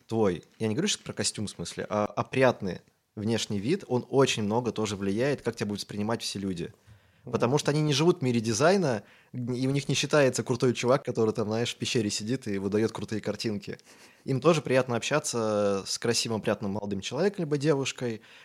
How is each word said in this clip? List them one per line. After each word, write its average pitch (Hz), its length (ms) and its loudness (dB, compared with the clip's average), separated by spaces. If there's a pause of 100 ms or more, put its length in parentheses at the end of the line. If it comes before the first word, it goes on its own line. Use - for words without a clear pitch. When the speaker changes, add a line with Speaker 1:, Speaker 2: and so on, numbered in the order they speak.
Speaker 1:
твой, 101 360 2 (160)
я 110 100 0
не 104 60 0
говорю 208 140 0
сейчас - 140 -2
про 107 100 -10
костюм 107 340 -4
в - 40 -10
смысле, - 380 -8
а 104 180 2
опрятный 117 720 0 (340)
внешний 107 440 -2
вид, 139 280 -2
он 120 220 0
очень 127 340 4
много 110 280 0
тоже 104 260 -2
влияет, 107 460 0
как 117 140 -4
тебя 107 100 -4
будут 104 140 -4
воспринимать 107 420 -4
все - 160 -6
люди. 92 340 -4 (520)
Speaker 2:
Мгм. 120 80 -8
Speaker 1:
Потому 127 260 2
что 143 120 -2
они 151 100 2
не 151 120 2
живут 165 260 4
в - 40 -6
мире 120 180 2
дизайна, 127 600 2 (300)
и 123 340 -2
у 135 40 2
них 139 180 -2
не 139 60 2
считается 143 480 4
крутой 123 320 2
чувак, 131 300 2
который 110 280 2
там, 107 140 -2
знаешь, 113 280 -2
в - 20 -20
пещере 110 340 0
сидит 113 360 -4
и 98 120 -2
выдаёт 104 340 2
крутые 104 280 -6
картинки. 104 560 -6 (480)
Им 131 160 0
тоже 156 200 4
приятно 123 360 2
общаться 107 880 0
с - 120 -4
красивым, 113 420 0
опрятным 104 320 -2
молодым 101 280 -4
человеком, 175 440 -2
либо 147 120 0
девушкой, 135 640 -2 (240)